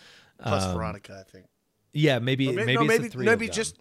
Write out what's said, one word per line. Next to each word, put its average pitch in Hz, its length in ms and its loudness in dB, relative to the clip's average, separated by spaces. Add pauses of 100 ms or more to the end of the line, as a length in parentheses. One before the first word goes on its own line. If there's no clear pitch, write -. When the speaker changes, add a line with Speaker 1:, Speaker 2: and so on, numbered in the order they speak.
(420)
Speaker 1:
Plus 98 240 -2
Speaker 2:
Um, 92 120 -2
Speaker 1:
Veronica, 104 420 -8
I 95 100 -20
think. 95 160 -20 (480)
Speaker 2:
yeah, 147 260 2
maybe, 131 300 0
Speaker 1:
Or 127 40 0
may-, 202 120 0
Speaker 2:
maybe 123 100 2
Speaker 1:
no, 139 60 2
Speaker 2:
it's 156 80 4
Speaker 1:
maybe, 226 140 2
Speaker 2:
the 233 60 -8
three 131 160 -4
Speaker 1:
maybe 226 200 4
Speaker 2:
of - 60 -8
them. - 40 -8
Speaker 1:
just, 214 260 -4